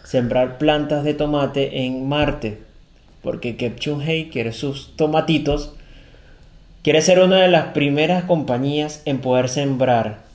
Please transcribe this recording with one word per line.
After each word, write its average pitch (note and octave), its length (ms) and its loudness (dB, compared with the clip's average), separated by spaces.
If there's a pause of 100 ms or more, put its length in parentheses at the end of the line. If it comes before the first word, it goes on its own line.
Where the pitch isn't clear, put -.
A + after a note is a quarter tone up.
sembrar B2+ 540 0
plantas D3+ 440 0
de D3 120 0
tomate C#3 720 -2
en C3 240 -4
Marte, C#3 520 -2 (640)
porque A#2+ 340 -6
Kepchuhei D3 760 -4
quiere A2+ 220 -4
sus C#3 440 -10
tomatitos, D3+ 760 0 (1120)
quiere D3+ 180 4
ser F3+ 160 4
una F#3 240 6
de F#3 60 6
las E3 240 4
primeras D3+ 520 0
compañías D3 840 -2
en C#3 140 -2
poder B2+ 280 2
sembrar B2+ 720 0 (140)